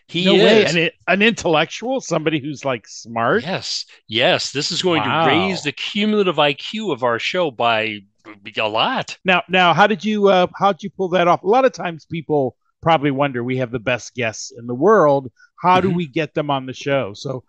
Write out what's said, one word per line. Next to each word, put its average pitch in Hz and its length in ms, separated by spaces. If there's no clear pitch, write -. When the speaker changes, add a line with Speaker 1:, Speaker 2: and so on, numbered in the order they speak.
Speaker 1:
He 175 160
Speaker 2:
No 196 80
way. 220 320
Speaker 1:
is. 170 100
Speaker 2:
An, 165 140
an 185 140
intellectual, 214 800
somebody 156 400
who's, 139 240
like, 127 200
smart. 117 580
Speaker 1:
Yes. 175 420
Yes. 131 420
This 143 220
is 139 80
going 170 220
Speaker 2:
Wow. 147 220
Speaker 1:
to 147 60
raise 180 320
the 143 80
cumulative 208 680
I 147 140
Q 214 400
of 123 120
our 117 140
show 175 320
by 110 500
a 110 100
lot. 120 560
Speaker 2:
Now, 180 240
now, 175 260
how 190 140
did 202 160
you, 208 240
uh, 185 200
how 196 160
did - 100
you 202 60
pull 185 200
that 175 200
off? - 140
A 185 40
lot 254 160
of 262 80
times 170 400
people 147 460
probably 151 300
wonder, 131 300
we 127 160
have 123 140
the 123 80
best 117 360
guests 117 420
in 117 100
the 123 80
world. 143 560
How 180 180
do 185 100
Speaker 1:
Mm-hmm. 175 80
Speaker 2:
we 175 100
get 147 260
them 147 160
on 135 160
the 131 80
show? 131 400
So 131 360